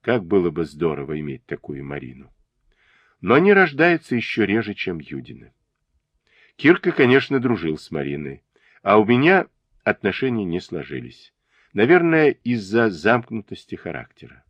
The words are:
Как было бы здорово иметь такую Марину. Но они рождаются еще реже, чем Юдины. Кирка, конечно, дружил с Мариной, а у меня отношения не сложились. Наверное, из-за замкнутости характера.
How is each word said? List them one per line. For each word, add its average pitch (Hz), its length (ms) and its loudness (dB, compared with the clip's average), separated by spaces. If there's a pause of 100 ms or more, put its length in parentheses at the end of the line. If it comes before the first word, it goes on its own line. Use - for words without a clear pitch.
Как 113 240 -2
было 87 240 2
бы 80 160 -4
здорово 73 540 -6
иметь 71 260 -12
такую 69 400 -12
Марину. 67 480 -14 (880)
Но 104 140 2
они 190 180 6
рождаются 165 640 2
еще 110 300 -2
реже, 101 280 -2
чем 90 240 -8
Юдины. 64 560 -16 (1000)
Кирка, 175 360 2
конечно, 135 480 2
дружил 85 380 -2
с - 140 -18
Мариной, 71 500 -8 (400)
а 101 160 4
у 107 80 4
меня 143 400 4 (380)
отношения 110 600 -4
не 87 160 -4
сложились. 69 720 -14 (420)
Наверное, 156 580 4
из-за 113 580 -2
замкнутости 110 880 -4
характера. - 760 -16